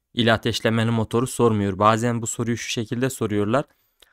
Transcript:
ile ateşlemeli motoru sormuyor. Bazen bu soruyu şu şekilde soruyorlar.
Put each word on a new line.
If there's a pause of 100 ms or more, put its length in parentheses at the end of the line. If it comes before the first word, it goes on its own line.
(140)
ile
ateşlemeli
motoru
sormuyor.
Bazen
bu
soruyu
şu
şekilde
soruyorlar. (480)